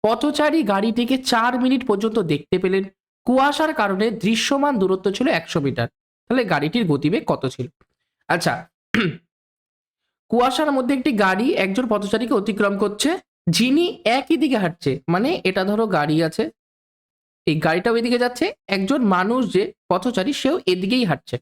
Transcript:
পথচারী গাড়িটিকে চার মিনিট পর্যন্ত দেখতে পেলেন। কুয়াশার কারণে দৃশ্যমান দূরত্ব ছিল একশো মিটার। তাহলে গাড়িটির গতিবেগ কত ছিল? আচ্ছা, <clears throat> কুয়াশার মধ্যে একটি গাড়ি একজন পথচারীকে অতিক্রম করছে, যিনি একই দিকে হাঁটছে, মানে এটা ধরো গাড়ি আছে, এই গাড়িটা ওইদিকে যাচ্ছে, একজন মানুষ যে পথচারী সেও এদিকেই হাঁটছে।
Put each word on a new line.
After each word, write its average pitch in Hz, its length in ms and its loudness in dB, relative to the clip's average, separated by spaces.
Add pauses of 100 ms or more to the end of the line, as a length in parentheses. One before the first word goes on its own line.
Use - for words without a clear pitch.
পথচারী 294 600 0
গাড়িটিকে 226 600 0
চার 240 360 0
মিনিট 254 280 0
পর্যন্ত 214 360 0
দেখতে 156 360 -2
পেলেন। 190 240 0 (440)
কুয়াশার 285 460 2
কারণে 202 380 0
দৃশ্যমান 269 680 0
দূরত্ব 185 320 0
ছিল 254 180 -2
একশো 165 320 -2
মিটার। 120 280 -2 (300)
তাহলে 247 260 0
গাড়িটির 165 420 0
গতিবেগ 151 380 0
কত - 240 -2
ছিল? - 180 -8 (600)
আচ্ছা, 170 240 0 (420)
<clears throat> - 1400 -8
কুয়াশার 262 400 2
মধ্যে 262 240 0
একটি 262 160 -2
গাড়ি 202 420 2
একজন 196 340 0
পথচারীকে 220 460 0
অতিক্রম 202 440 0
করছে, 208 320 0 (400)
যিনি 254 340 2 (220)
একই 269 320 2
দিকে 262 200 2
হাঁটছে, 170 340 -2 (160)
মানে 190 220 2 (140)
এটা 185 200 0
ধরো 208 240 0
গাড়ি 156 360 0
আছে, 160 200 -2 (1040)
এই 151 120 2
গাড়িটা 175 320 0
ওইদিকে 233 280 0
যাচ্ছে, 247 260 0 (220)
একজন 196 380 0
মানুষ 196 360 2 (120)
যে 190 100 4 (240)
পথচারী 196 460 0
সেও 277 220 0 (100)
এদিকেই 196 400 2
হাঁটছে। 147 360 -4